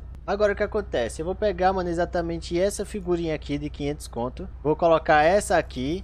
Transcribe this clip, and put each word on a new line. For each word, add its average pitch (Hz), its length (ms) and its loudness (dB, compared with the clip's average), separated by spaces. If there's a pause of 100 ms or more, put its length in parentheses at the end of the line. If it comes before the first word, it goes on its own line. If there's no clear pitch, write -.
(260)
Agora 202 280 2
o - 20 -4
que 214 60 -2
acontece? 160 580 -2
Eu 160 60 -4
vou 185 80 -2
pegar, 185 400 2
mano, 180 160 -2
exatamente 170 680 -2
essa 196 280 0
figurinha 170 480 -2
aqui 143 240 -4
de 147 100 -6
quinhentos 143 400 -6
conto. 127 400 -6 (140)
Vou 151 120 2
colocar 160 480 6
essa 185 360 4
aqui, 147 460 -4